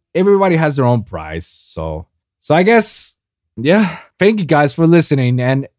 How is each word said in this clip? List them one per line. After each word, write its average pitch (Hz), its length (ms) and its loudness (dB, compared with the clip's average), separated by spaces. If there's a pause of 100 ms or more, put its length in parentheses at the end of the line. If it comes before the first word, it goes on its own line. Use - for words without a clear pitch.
(140)
everybody 190 420 2
has 156 200 0
their 135 100 0
own 120 160 2
price, 80 440 -12
so, 80 600 -10 (320)
so - 160 -2
I 170 80 2
guess, - 540 0 (420)
yeah. 165 420 0 (180)
Thank 208 220 2
you 170 60 -4
guys 147 280 2
for 165 120 0
listening. 135 540 2
And 131 280 -2 (100)